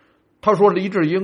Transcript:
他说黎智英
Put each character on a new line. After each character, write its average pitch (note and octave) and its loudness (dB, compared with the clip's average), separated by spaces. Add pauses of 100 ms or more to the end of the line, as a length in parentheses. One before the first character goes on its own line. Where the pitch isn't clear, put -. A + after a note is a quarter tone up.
(420)
他 G#3 0
说 G3 4
黎 F#3 -4
智 F#3 -2
英 F3+ -2